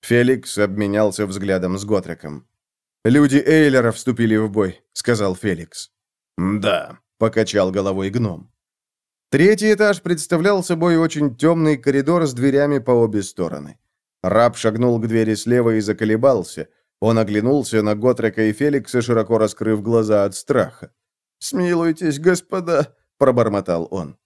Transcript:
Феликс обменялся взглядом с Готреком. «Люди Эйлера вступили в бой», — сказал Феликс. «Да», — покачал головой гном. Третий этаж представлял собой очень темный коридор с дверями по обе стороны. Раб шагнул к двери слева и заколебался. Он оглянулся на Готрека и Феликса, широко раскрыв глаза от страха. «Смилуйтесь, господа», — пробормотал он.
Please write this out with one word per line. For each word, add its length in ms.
Феликс 560
обменялся 680
взглядом 520
с 60
Готреком. 600
«Люди 320
Эйлера 560
вступили 440
в 140
бой», — 300
сказал 440
Феликс. 540
«Да», — 640
покачал 520
головой 400
гном. 400
Третий 420
этаж 300
представлял 600
собой 320
очень 400
темный 400
коридор 500
с 80
дверями 440
по 120
обе 320
стороны. 560
Раб 340
шагнул 420
к 80
двери 280
слева 420
и 40
заколебался. 880
Он 180
оглянулся 640
на 120
Готрека 480
и 100
Феликса, 500
широко 360
раскрыв 440
глаза 420
от 100
страха. 560
«Смилуйтесь, 800
господа», — 760
пробормотал 720
он. 360